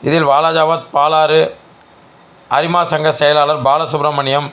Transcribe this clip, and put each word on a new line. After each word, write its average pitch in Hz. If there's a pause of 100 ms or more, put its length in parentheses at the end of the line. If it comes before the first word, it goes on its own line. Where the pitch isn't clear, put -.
இதில் 156
வாலாஜாபாத் 160
பாலாறு 156 (1120)
அரிமா 170 (100)
சங்க 156 (120)
செயலாளர் 147
பாலசுப்ரமணியம் 143